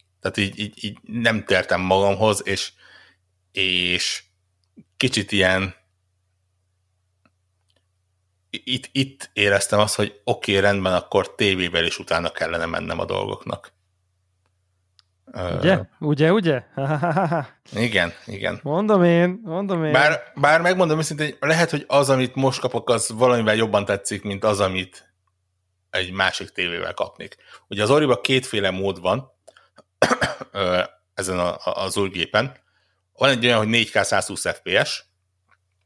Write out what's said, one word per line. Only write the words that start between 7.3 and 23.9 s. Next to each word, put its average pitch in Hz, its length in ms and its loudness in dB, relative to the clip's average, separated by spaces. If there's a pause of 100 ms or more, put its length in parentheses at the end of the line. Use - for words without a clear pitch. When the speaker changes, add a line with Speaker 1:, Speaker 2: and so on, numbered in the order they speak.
Speaker 1:
itt, - 420 -8
itt 135 400 -4
éreztem 101 460 2
azt, 104 160 2
hogy - 300 -4
oké, 107 340 0
rendben, 98 340 2
akkor 90 420 0
tévével 90 500 0
is 85 140 -2
utána 82 320 -2
kellene 85 360 -4
mennem 85 320 -6
a - 60 -4
dolgoknak. - 680 -8 (1600)
Ö, 90 260 -6
Speaker 2:
Ugye? 175 220 4 (180)
Ugye, 151 340 2
ugye? 170 300 0 (580)
<laughs> 160 520 -4
Speaker 1:
Igen, 101 400 0 (140)
igen. 90 360 -8
Speaker 2:
Mondom 185 420 2
én, 175 380 4
mondom 185 420 -4
én. 151 80 -2
Speaker 1:
Bár, 147 420 2
bár 147 260 4
megmondom 175 380 2
őszintén, 151 420 -4
hogy 139 80 -2
lehet, 160 220 2
hogy 147 160 -6
az, 135 240 4
amit 127 240 2
most 135 260 0
kapok, 120 300 -4
az 113 200 0
valamivel 113 440 4
jobban 107 300 2
tetszik, 101 380 -4